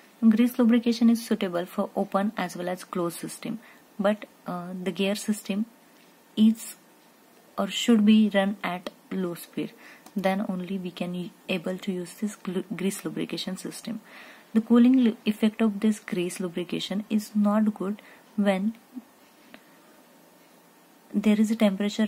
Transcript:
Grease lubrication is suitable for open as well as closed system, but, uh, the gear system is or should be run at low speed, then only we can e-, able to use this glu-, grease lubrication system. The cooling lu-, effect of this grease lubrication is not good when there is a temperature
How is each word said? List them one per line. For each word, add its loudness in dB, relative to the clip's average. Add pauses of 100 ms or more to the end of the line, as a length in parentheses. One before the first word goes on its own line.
(280)
Grease 4
lubrication 4
is 2
suitable -2
for -4
open -2
as -6
well -6
as -8
closed -4
system, -10 (380)
but, 0 (200)
uh, -10 (100)
the -4
gear -2
system -4 (680)
is 2 (840)
or -2
should 2
be 6
run 0
at -8 (180)
low -4
speed, -10 (440)
then -2
only -6
we -8
can -8
e-, -8 (180)
able -4
to -8
use -8
this -6
glu-, -6 (120)
grease -4
lubrication -8
system. -10 (540)
The 4
cooling 6
lu-, 2
effect 0
of 0
this 2
grease -6
lubrication -6
is -2
not 2
good -6 (320)
when 0 (2250)
there 2
is 4
a 0
temperature 0